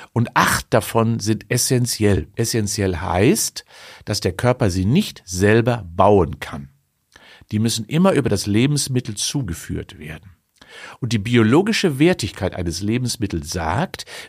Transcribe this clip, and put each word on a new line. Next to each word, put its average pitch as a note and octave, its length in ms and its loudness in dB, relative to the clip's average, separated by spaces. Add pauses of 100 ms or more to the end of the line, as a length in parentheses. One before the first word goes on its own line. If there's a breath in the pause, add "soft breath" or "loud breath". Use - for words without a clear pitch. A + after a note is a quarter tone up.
(120 loud breath)
und A#2+ 220 -2
acht - 400 -2
davon A2+ 460 2
sind G#2+ 300 -2
essenziell. A#2+ 840 0
Essenziell G#2 600 -2
heißt, F#2+ 680 0 (400 loud breath)
dass G#2+ 160 -4
der F#2+ 140 -2
Körper A#2+ 360 0
sie F#2 140 0
nicht C#3+ 420 0
selber A2 720 2
bauen F2+ 460 4
kann. - 280 -14 (840 loud breath)
Die G#2+ 80 0
müssen A2+ 260 -2
immer F3+ 260 2
über A#2+ 180 2
das G2+ 160 -2
Lebensmittel B2 720 0
zugeführt E2+ 840 -6
werden. D#2 320 -16 (720 loud breath)
Und A2+ 120 -4
die A2 60 2
biologische B2+ 800 4
Wertigkeit D3 560 0
eines E2+ 260 -4
Lebensmittels G#2 720 -4
sagt, F#2 540 -4 (240 loud breath)